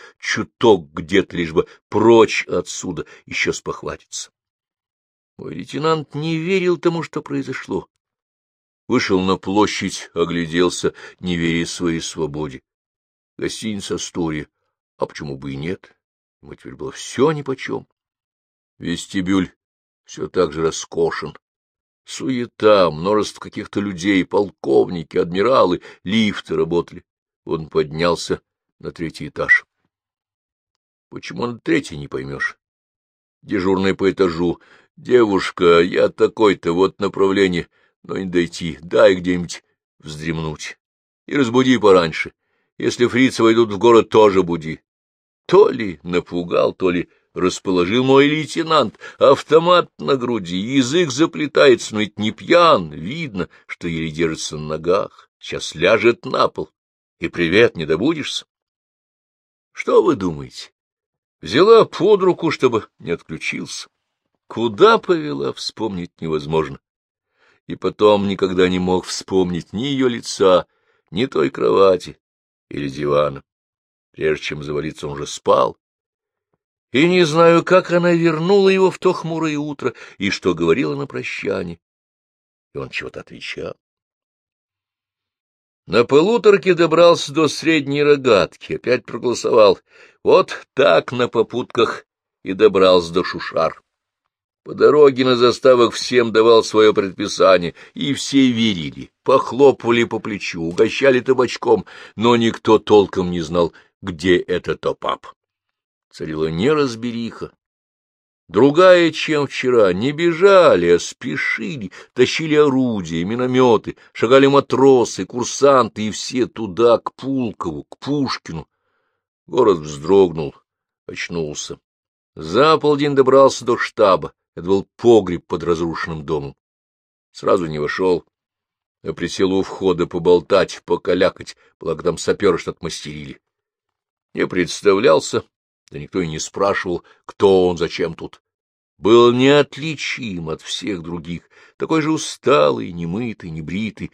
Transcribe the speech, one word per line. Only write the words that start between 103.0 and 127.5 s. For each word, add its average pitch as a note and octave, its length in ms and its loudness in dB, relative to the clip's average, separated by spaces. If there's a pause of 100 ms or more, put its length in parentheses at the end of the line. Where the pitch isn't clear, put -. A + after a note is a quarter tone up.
не F2 80 -4
знал, E2+ 340 -2 (260)
где F2+ 360 0
этот E2+ 500 -4
опап. - 400 -6 (840)
Царила D#2 360 -6
неразбериха. A#2 1080 -4 (920)
Другая, E3 640 6
чем D3 360 -4
вчера, A#2 460 2
не A#2 200 -2
бежали, E3 760 4
а F2 80 6
спешили, D3 920 -8 (220)
тащили D3+ 420 0
орудия, A#2+ 680 0
миномёты, B2 720 2 (160)
шагали C3+ 340 4
матросы, C3 760 2
курсанты, A#2+ 840 0
и - 20 -4
все B2 360 -4
туда, A2 520 0
к - 160 -12
Пулкову, A2+ 680 -8
к - 140 -20
Пушкину. C3+ 720 -8 (760)
Город G#2 320 2
вздрогнул, D#2 760 0 (520)
очнулся. D#2+ 720 -10 (560)
За B2+ 420 2
полдень D3 360 0
добрался C3 500 4
до A#2+ 140 0
штаба. F#2 560 0 (200)
Это F2 140 -10
был G2 280 0
погреб G2 500 2
под E2 180 -8
разрушенным D#2+ 600 -4
домом. C#2+ 300 -8 (800)
Сразу G2 340 -2